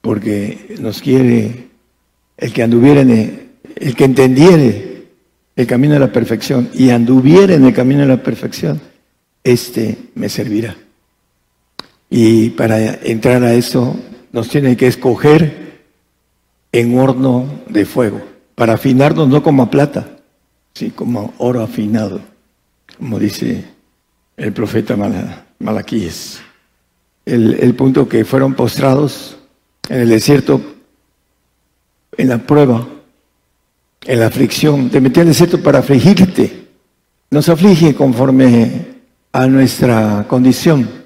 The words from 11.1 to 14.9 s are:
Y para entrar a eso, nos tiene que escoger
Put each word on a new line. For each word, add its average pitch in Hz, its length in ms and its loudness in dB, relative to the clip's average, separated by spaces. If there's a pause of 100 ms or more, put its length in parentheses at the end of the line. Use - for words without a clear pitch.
Y 113 400 2
para 110 520 -2
entrar 123 420 0
a 117 100 2
eso, 123 420 -2 (360)
nos 117 160 -6
tiene 135 280 0
que 127 120 2
escoger 147 920 0 (920)